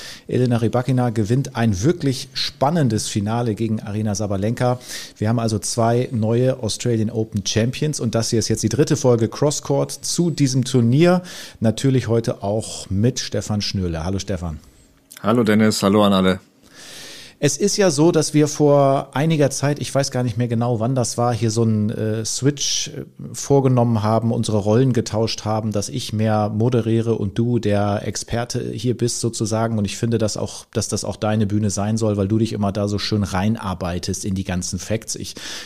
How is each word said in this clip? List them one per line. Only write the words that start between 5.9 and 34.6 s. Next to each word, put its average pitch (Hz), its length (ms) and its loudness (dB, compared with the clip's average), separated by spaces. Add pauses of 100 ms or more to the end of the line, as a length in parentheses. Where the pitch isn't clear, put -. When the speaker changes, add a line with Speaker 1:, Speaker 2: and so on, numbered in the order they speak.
Speaker 1:
neue 120 500 0
Australian 110 460 0
Open 113 380 -2
Champions. 131 520 0
Und 113 160 -2
das 113 140 0
hier 113 120 2
ist 101 80 -2
jetzt 110 160 0
die 107 40 2
dritte 143 280 2
Folge 117 320 4
Crosscourt 143 640 -2
zu - 380 -2
diesem 135 340 2
Turnier. 143 580 4 (380)
Natürlich 113 480 2
heute 117 340 0
auch - 480 -4
mit 107 300 0
Stefan 104 420 -4
Schnürle. 85 420 -4
Hallo 95 140 -2
Stefan. 87 400 -6 (640)
Speaker 2:
Hallo 120 220 2
Dennis, 107 380 4
hallo 104 200 6
an 101 100 4
alle. 92 280 2 (1000)
Speaker 1:
Es 147 140 0
ist 202 220 0
ja 190 120 4
so, 156 220 4
dass 151 220 0
wir 151 140 4
vor 143 680 4
einiger 147 320 2
Zeit, 147 320 -2
ich - 140 -8
weiß 139 160 0
gar 127 120 -2
nicht 117 140 -2
mehr 120 100 0
genau, 117 320 0
wann 120 160 0
das 123 220 0
war, 120 160 2
hier 113 180 0
so 113 120 2
einen, 107 260 2
äh, 110 380 -4
Switch, - 640 -2
äh, - 180 -12 (260)
vorgenommen 123 720 2
haben, 110 280 2
unsere 110 280 0
Rollen 113 340 4
getauscht 110 540 -2
haben, 107 260 -2
dass 101 160 -4
ich 135 240 -8
mehr 107 380 0
moderiere 113 640 2
und 101 240 -4
du 120 200 2
der 101 480 0
Experte 120 680 -6
hier 120 200 -2
bist - 260 -2
sozusagen. 113 580 -2
Und 101 80 0
ich - 100 -4
finde 117 220 0
das 107 180 0
auch, - 380 -8
dass 107 140 -2
das 107 140 -4
auch 101 140 -6
deine 107 300 0
Bühne 104 240 0
sein 101 260 -2
soll, 107 220 0
weil 98 100 2
du 110 80 2
dich 110 160 2
immer 104 200 -2
da 101 160 -2
so 104 100 -2
schön 104 240 0
reinarbeitest 92 1040 -4
in 98 80 -2
die 95 100 -4
ganzen 90 340 -4